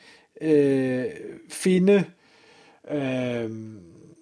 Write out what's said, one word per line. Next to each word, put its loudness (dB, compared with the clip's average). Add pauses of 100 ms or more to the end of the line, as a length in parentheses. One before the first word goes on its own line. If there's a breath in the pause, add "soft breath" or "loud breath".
(400 soft breath)
øh, 2 (460)
finde," 4 (840 soft breath)
øh, -4 (720)